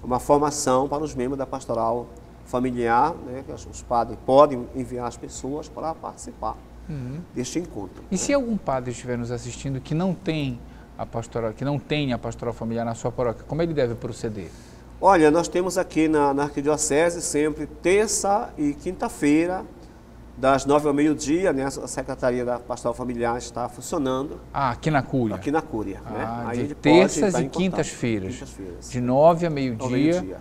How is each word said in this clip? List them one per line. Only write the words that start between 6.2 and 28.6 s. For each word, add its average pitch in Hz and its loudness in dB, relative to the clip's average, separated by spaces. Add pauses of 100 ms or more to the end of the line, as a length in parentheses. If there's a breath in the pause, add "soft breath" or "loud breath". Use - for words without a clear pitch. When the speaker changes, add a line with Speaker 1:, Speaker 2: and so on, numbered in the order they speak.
Speaker 2:
Uhum. 139 -8 (140)
Speaker 1:
deste 127 -6
encontro, 113 -8
Speaker 2:
E - -2
Speaker 1:
né? 185 0
Speaker 2:
se - -2
algum 240 2
padre 131 -2
estiver 123 -4
nos 120 -4
assistindo 123 -6
que 151 -4
não 180 0
tem 143 -4 (360 loud breath)
a 110 -8
pastoral, 113 -4
que 131 -6
não 143 -2
tem 147 -2
a 113 -2
pastoral 117 -6
familiar 117 -4
na 117 -4
sua 120 -4
paróquia, 120 -2
como 147 -2
ele 165 -2
deve 123 2
proceder? 107 -8 (520 loud breath)
Speaker 1:
Olha, 160 8
nós 170 2
temos 180 -2
aqui 156 2
na, 147 4
na 139 0
arquidiocese 147 2
sempre 151 0
terça 202 0
e 147 0
quinta-feira, 180 0 (720 loud breath)
das 131 4
nove 147 6
ao 143 4
meio-dia, 151 2
né, 135 0
a 135 -4 (160)
secretaria 127 -2
da 120 -2
pastoral 120 -4
familiar 120 -2
está 120 -6
funcionando. 131 -2 (140)
Speaker 2:
Ah, 135 0
aqui 139 -2
na 143 4
Cúria? 113 0
Speaker 1:
Aqui 92 -4
na 151 2
Cúria, 101 -6
né? 107 -6
Speaker 2:
Ah, 117 -6
Speaker 1:
Aí 120 -4
Speaker 2:
de 135 -2
Speaker 1:
ele 147 -8
pode - -18
Speaker 2:
terças 170 8 (120)
Speaker 1:
entrar 139 2
Speaker 2:
e - 2
Speaker 1:
em - -6
contato. 165 -2
Speaker 2:
quintas-feiras. 113 -2
Speaker 1:
Quintas-feiras. 95 -12